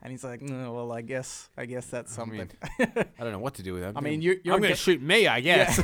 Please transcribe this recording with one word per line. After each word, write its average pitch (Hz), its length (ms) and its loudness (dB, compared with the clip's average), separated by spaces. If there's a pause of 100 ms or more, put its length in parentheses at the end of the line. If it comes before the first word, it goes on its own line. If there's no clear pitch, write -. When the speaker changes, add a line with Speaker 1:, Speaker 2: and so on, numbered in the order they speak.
Speaker 1:
and 127 100 -12
he's 127 100 -12
like, 120 180 -10
"No, 131 320 -8
well, 120 200 -6
I 117 80 -6
guess, 127 560 -8
I 127 80 -10
guess 123 220 -8
that's 117 300 -8
Speaker 2:
I 117 100 -6
mean, 107 220 -8 (300)
Speaker 1:
something." 233 340 0
<laughs> - 60 -20
Speaker 2:
I 123 60 -8
don't 113 80 -4
know 95 80 -6
what 135 140 -6
to 95 100 -14
do 92 80 -6
with 90 100 -4
that. 98 140 -8
Speaker 1:
I 143 40 -6
mean, 147 140 -2
Speaker 2:
I'm 156 60 -2
Speaker 1:
you're, 180 240 2
you're 180 120 2
Speaker 2:
gonna 202 100 4
Speaker 1:
a 175 40 4
guy 147 60 4
Speaker 2:
shoot 165 260 2
me, 185 240 6
I 120 140 4
guess. 170 440 6